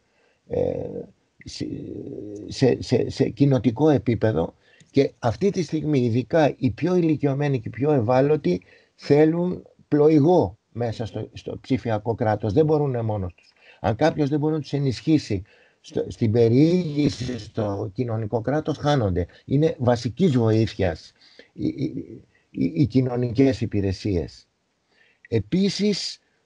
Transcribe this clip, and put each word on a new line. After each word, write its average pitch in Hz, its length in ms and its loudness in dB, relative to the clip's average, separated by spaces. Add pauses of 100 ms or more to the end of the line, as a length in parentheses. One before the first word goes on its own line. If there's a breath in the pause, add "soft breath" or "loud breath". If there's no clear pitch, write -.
(480)
ε, 50 260 -2 (720)
σε, - 200 -10 (840)
σε, - 340 2
σε, 107 280 -2
σε - 200 -2
κοινοτικό 135 600 2
επίπεδο. 110 680 0 (360 soft breath)
Και - 280 2
αυτή 127 300 0
τη 190 140 -2
στιγμή, 151 360 -2
ειδικά 123 580 2
οι 127 120 0
πιο 175 260 -2
ηλικιωμένοι 143 640 0
και - 80 -10
οι 110 40 -10
πιο 143 200 0
ευάλωτοι, 143 720 2 (340 soft breath)
θέλουν 160 680 2 (240)
πλοηγό 147 680 4 (140)
μέσα 113 340 -6
στο, 104 280 -10
στο - 280 -12
ψηφιακό 117 540 -2
κράτος. 107 380 0
Δεν 156 120 4
μπορούν 143 400 0
μόνος 101 300 -4
τους. - 180 -20 (260 soft breath)
Αν 117 160 -2
κάποιος 151 340 0
δεν 151 100 0
μπορεί 156 140 0
να 156 60 -2
τους - 140 -10
ενισχύσει 139 720 0 (380 soft breath)
στο, - 260 -6
στην 110 240 -2
περιήγηση 135 1080 2
στο 104 540 -6
κοινωνικό 113 480 -4
κράτος, 147 360 -4
χάνονται. 104 500 0 (180 soft breath)
Είναι 156 340 0
βασικής 123 580 2
βοήθειας 110 760 0 (400 soft breath)
οι, - 140 -4
οι, - 560 -8 (260)
οι, - 260 -4
οι 156 100 2
κοινωνικές 123 760 0
υπηρεσίες. 98 840 -4 (800 soft breath)
Επίσης, 185 920 -2 (260)